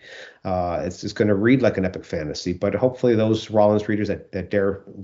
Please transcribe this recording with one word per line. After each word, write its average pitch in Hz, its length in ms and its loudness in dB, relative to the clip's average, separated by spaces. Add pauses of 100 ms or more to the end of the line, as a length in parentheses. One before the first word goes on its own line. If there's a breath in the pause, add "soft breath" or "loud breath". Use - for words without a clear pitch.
(440 loud breath)
Uh, 87 400 -2
it's, 92 180 -8
it's 98 120 -8
gonna 107 200 2
read 120 280 4
like 104 160 2
an 95 80 0
epic - 180 -8
fantasy, 82 480 -6
but 101 220 -2
hopefully 123 400 2
those 110 360 0
Rollins 107 380 4
readers 104 200 -2
that, - 240 -6
that 92 180 -8
dare 98 320 0 (220)